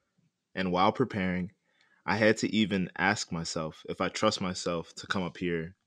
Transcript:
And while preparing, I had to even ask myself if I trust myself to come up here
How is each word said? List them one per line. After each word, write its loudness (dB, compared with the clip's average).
And -2
while 6
preparing, -2
I -2
had 6
to -2
even 2
ask 2
myself -6
if -4
I 0
trust 0
myself -4
to -14
come -2
up -6
here -4